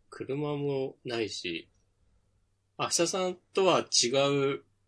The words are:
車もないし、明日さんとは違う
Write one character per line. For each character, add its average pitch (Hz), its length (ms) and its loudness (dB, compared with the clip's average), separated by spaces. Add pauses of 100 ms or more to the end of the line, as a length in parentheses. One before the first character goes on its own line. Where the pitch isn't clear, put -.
(100)
車 147 460 -6
も 139 480 -4
な 120 140 -4
い 107 100 -2
し、 85 400 -8 (1080)
明 123 100 -2
日 170 200 2
さ 185 180 -2
ん 185 100 -4 (160)
と 190 140 4
は 147 140 6
違 139 720 2
う 135 80 -8 (260)